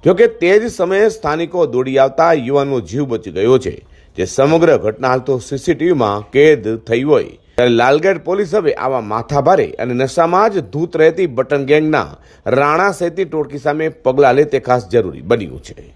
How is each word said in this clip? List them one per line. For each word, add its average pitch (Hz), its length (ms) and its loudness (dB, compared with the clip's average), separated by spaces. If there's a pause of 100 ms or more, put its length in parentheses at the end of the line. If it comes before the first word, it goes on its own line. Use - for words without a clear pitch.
જોકે 185 240 4
તે 190 320 0
જ 233 120 -4
સમયે 190 380 0
સ્થાનિકો 165 560 -2
દોડી 135 320 -2
આવતા 135 360 2
યુવાનનો 139 480 -2
જીવ 107 240 -6
બચી 113 260 -6
ગયો 107 260 2
છે, 90 160 -4 (440)
જે 95 80 -2
સમગ્ર 160 520 2
ઘટના 110 300 -4
હાલ 127 120 2
તો 131 200 -2
સી - 180 -8
સી 156 180 -2
ટી 170 160 0
વી 151 120 0
માં 104 280 -2
કેદ 143 320 4 (220)
થઈ 117 180 -2
હોય. 143 340 0 (140)
ત્યારે 123 240 2
લાલગેટ 151 480 2
પોલીસ 185 320 -4
હવે 175 180 0
આવા 127 380 -4
માથાભારે 135 560 0 (120)
અને 123 140 -4
નશામાં 170 560 0
જ 190 240 -4
ધૂત 165 240 -6
રહેતી 160 300 2
બટન 131 380 -2
ગેંગના 147 440 2 (360)
રાણા 151 460 0
સહિતની 180 340 -4
ટોળકી 143 420 -8
સામે 156 220 -2
પગલાં 131 460 2
લે 147 100 4
તે 139 140 -2
ખાસ 123 300 -2
જરૂરી 95 320 -2
બન્યું 82 400 -4
છે. - 160 -20 (180)